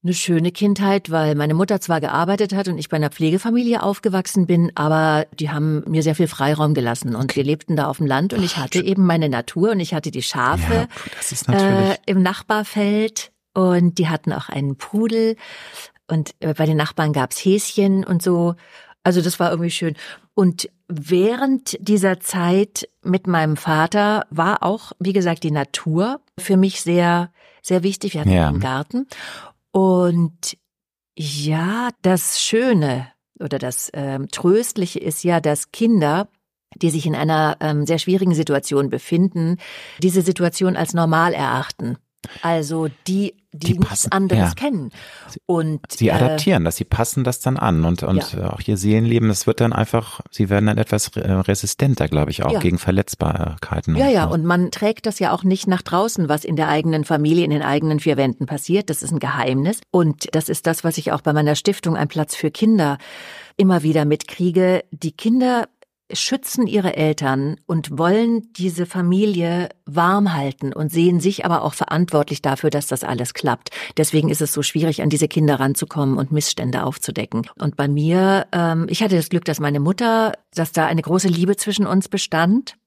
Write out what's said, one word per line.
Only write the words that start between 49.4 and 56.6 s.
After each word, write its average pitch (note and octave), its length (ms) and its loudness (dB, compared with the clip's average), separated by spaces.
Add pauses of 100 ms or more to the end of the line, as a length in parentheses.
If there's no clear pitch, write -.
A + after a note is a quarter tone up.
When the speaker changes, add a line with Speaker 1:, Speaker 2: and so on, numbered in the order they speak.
Speaker 2:
wird A2 140 0
dann A#2 100 4
einfach, A2+ 480 -2 (100)
sie G2 200 -2
werden G#2 160 4
dann G#2+ 120 2
etwas, G#2+ 380 0
äh, F#2+ 160 -2
resistenter, G2+ 800 2
glaub D2 200 2
ich, - 140 -4
auch - 80 2
Speaker 1:
Ja. G3+ 80 2
Speaker 2:
gegen F2 180 2
Verletzbarkeiten D#2+ 1160 -2
Speaker 1:
Ja, C4+ 120 4
Speaker 2:
und C4+ 40 4
Speaker 1:
ja, E3 160 2
Speaker 2:
so. D#3 60 -2
Speaker 1:
und D#3+ 120 0
man F3 240 2
trägt - 360 -2
das G#3 140 -4
ja F3+ 120 0
auch F3+ 140 -2
nicht F#3 200 2
nach F#3 160 0
draußen, F#3 460 0
was D3+ 160 0
in D3+ 140 -4
der D#3 100 0